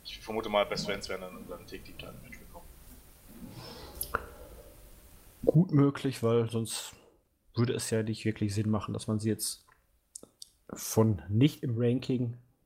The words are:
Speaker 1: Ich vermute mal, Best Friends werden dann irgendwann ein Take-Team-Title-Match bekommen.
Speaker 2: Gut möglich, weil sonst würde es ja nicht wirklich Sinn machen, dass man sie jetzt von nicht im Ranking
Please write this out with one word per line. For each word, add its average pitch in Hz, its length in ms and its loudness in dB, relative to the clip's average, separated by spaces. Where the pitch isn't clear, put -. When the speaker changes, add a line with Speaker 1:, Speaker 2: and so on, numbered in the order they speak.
Speaker 1:
Ich - 160 -12
vermute 110 300 -4
mal, 104 160 6
Best 98 200 -2
Friends 101 220 -4
werden 95 140 -6
dann 92 120 -12
irgendwann 90 260 -12
ein - 80 -18
Take-Team-Title-Match - 720 -14
bekommen. - 260 -18
Speaker 2:
Gut 180 260 6
möglich, 139 520 4
weil 113 260 4
sonst 113 460 -4
würde 120 200 4
es - 160 -4
ja 110 120 2
nicht 107 220 -2
wirklich 107 320 0
Sinn 107 140 0
machen, 107 240 0
dass 107 140 -6
man 110 120 2
sie 107 80 0
jetzt - 380 -2
von 110 580 2
nicht 117 360 4
im 123 140 -2
Ranking 123 600 0